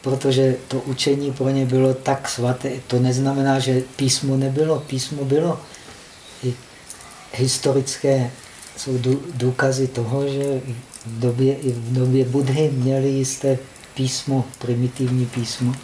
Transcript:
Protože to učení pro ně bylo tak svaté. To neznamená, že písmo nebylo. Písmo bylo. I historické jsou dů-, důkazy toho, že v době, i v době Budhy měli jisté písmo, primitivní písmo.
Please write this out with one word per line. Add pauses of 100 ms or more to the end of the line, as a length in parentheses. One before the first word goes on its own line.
Protože (120)
to
učení
pro
ně
bylo
tak
svaté. (160)
To
neznamená,
že (140)
písmo
nebylo.
Písmo
bylo. (840)
I (760)
historické (460)
jsou
dů-, (120)
důkazy
toho,
že (460)
v
době,
i
v
době
Budhy
měli
jisté (360)
písmo, (140)
primitivní
písmo.